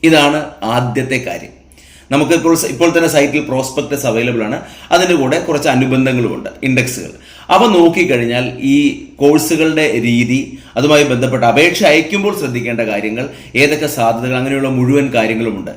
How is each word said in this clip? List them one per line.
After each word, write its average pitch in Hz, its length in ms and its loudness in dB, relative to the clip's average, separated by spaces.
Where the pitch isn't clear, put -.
ഇതാണ് 151 320 4
ആദ്യത്തെ 123 520 -2
കാര്യം. - 260 -12
നമുക്കിപ്പോൾ 160 500 2
സ-, - 100 -4
ഇപ്പോൾ 170 240 2
തന്നെ 165 180 2
സൈറ്റിൽ 143 360 0
പ്രോസ്പെക്ടസ് 131 600 -4
അവൈലബിൾ 117 380 -2
ആണ്. 139 100 -6
അതിൻ്റെ 180 260 2
കൂടെ 135 260 0
കുറച്ച് 151 300 0
അനുബന്ധങ്ങളുമുണ്ട്, 127 760 0
ഇൻഡെക്സുകൾ. 123 440 -2
അവ 202 80 4
നോക്കിക്കഴിഞ്ഞാൽ 131 680 2
ഈ - 20 4
കോഴ്സുകളുടെ 156 680 2
രീതി, 123 320 2
അതുമായി 147 320 4
ബന്ധപ്പെട്ട 127 420 -2
അപേക്ഷ 160 280 2
അയക്കുമ്പോൾ 190 500 0
ശ്രദ്ധിക്കേണ്ട 120 500 -4
കാര്യങ്ങൾ, 107 340 -4
ഏതൊക്കെ 151 340 0
സാധ്യതകൾ, 120 420 0
അങ്ങനെയുള്ള 135 400 -2
മുഴുവൻ 139 280 2
കാര്യങ്ങളുമുണ്ട്. 110 600 -2